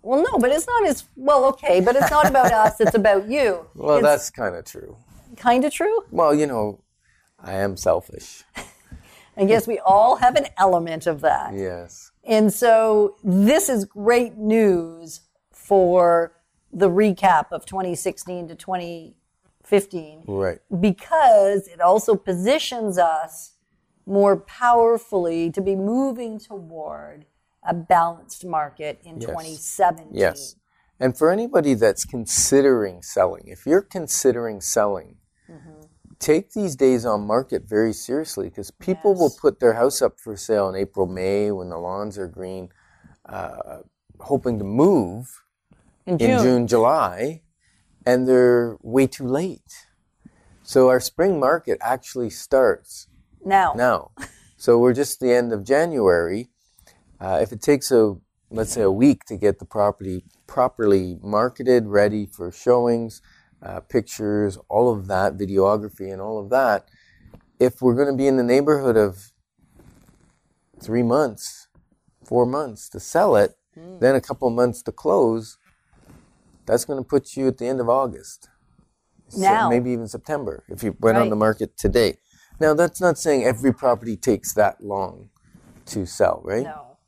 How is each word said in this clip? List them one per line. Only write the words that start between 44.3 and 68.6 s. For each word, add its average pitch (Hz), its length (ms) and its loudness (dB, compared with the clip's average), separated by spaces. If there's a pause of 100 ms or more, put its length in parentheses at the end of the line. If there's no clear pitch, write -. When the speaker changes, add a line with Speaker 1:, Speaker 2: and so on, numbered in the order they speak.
Speaker 2:
to 101 80 -8
move 120 760 -2 (640)
Speaker 1:
In 180 60 -4
Speaker 2:
in 156 60 -4
Speaker 1:
June. 117 240 2
Speaker 2:
June, 123 240 2
July, 120 760 0 (640)
and 127 200 2
they're 123 540 4
way 131 240 0
too 127 220 -8
late. 156 580 -8 (800)
So 127 260 4
our 127 100 4
spring 175 400 -2
market 139 420 -2
actually 120 500 -6
starts - 760 -2 (360)
Speaker 1:
Now. 190 320 0
Speaker 2:
now. 101 360 -2 (460)
So 120 220 4
we're 123 140 4
just 139 260 -4
the 123 120 0
end 120 220 2
of 101 100 -8
January. 110 840 0 (720)
Uh, 95 220 -4
if 110 100 -2
it - 100 -14
takes 143 300 0
a, 110 240 2 (340)
let's 110 220 -6
say, 117 100 -4
a 98 100 2
week 123 340 2
to 107 120 -12
get 101 220 0
the 95 60 -18
property 101 580 -4 (240)
properly 101 760 0
marketed, 117 680 0
ready 104 380 0
for 87 260 -12
showings, 120 680 -2 (420)
uh, 92 160 -14
pictures, 104 800 -4 (120)
all 120 240 2
of 95 140 -8
that, 92 300 -2
videography 98 760 -2
and 95 80 -12
all 107 160 -8
of 101 140 -12
that, 123 360 0 (720)
if 127 220 0
we're 123 140 2
gonna 143 180 0
be 135 140 0
in 135 100 2
the 123 60 0
neighborhood 135 520 2